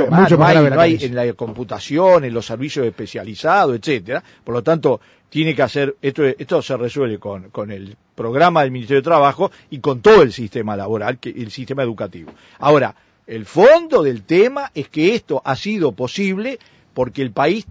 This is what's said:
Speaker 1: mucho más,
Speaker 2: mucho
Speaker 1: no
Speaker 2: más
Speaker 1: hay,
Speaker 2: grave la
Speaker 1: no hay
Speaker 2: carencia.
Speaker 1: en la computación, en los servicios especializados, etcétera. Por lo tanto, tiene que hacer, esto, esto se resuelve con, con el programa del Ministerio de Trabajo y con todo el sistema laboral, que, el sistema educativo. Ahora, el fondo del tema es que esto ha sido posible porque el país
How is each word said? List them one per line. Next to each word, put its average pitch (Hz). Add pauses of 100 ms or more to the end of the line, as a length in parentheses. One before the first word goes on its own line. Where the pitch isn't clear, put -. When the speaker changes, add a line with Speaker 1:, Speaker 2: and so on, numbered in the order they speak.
Speaker 1:
mucho 120
más, 170
Speaker 2:
mucho 175
Speaker 1:
no -
Speaker 2:
más 160
Speaker 1:
hay, 165
Speaker 2:
grave 147
la 135
Speaker 1:
no 165
hay 170
Speaker 2:
carencia. 143 (140)
Speaker 1:
en 120
la 117
computación, 131
en 120
los 113
servicios 127
especializados, 120
etcétera. 120 (200)
Por 117
lo 120
tanto, 147 (300)
tiene 156
que 127
hacer, 139
esto, 143
esto 135
se 135
resuelve 120
con, 98
con 104
el 98 (200)
programa 147
del 135
Ministerio 127
de 127
Trabajo 147 (180)
y 147
con 127
todo 208
el 117
sistema 107
laboral, 104
que, 127
el 113
sistema 135
educativo. 92 (260)
Ahora, 131 (320)
el 113
fondo 285
del 123
tema 254
es 143
que 165
esto 151
ha 135
sido 196
posible 196 (380)
porque 127
el 127
país 170